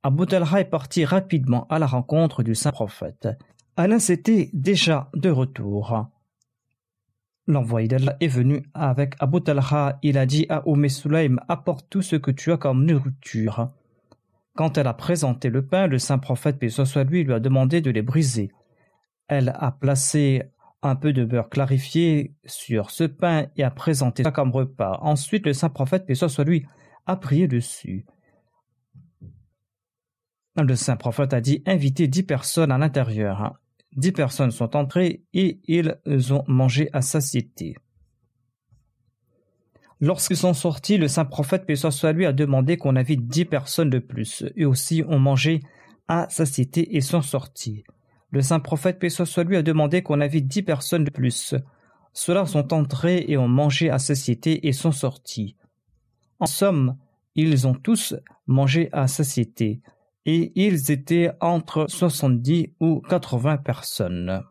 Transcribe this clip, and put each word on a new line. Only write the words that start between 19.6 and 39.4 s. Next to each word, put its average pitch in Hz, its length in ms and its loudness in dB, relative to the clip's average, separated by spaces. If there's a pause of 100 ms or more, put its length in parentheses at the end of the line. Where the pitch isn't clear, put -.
placé 135 720 0 (400)
un 135 120 0
peu 143 160 0
de 131 140 2
beurre 117 240 -2
clarifié 139 880 0 (100)
sur - 460 -6
ce - 120 -4
pain 160 520 -2
et 147 80 0
a 127 80 0
présenté 131 520 -2
ça 151 80 0
comme 131 200 0
repas. 117 500 -2
Ensuite, 151 440 0
le 147 80 2
saint 151 160 0
prophète, 180 360 -2
paix 127 100 0
soit 165 140 0
sur 147 140 -2
lui, 151 220 2 (420)
a 185 80 0
prié 170 320 2
dessus. 120 580 -4 (2500)
Le 131 200 2
saint 127 200 -2
prophète 135 380 -2
a 123 80 2
dit, « 139 240 0
Invitez 151 420 2
dix 151 160 0
personnes 151 480 0
à 127 60 2
l'intérieur. » 110 840 -2 (360)
Dix 147 160 2
personnes 135 400 0
sont 117 240 -4
entrées 147 480 0 (100)
et 185 340 0
ils 151 640 0
ont 143 140 0
mangé 131 460 2
à 139 80 0
satiété. 131 760 -4 (2250)